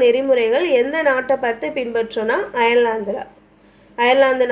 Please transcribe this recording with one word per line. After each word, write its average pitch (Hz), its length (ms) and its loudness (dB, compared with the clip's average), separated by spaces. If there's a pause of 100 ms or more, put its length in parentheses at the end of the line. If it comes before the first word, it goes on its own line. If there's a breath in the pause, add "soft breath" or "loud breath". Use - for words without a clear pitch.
நெறிமுறைகள் 247 640 2 (140)
எந்த 285 180 -2 (120)
நாட்டை 262 340 -2
பார்த்து 233 320 -4
பின்பற்றோம்னா, 233 600 -4 (280)
அயர்லாந்துல, 226 580 0 (720 soft breath)
அயர்லாந்து 254 540 2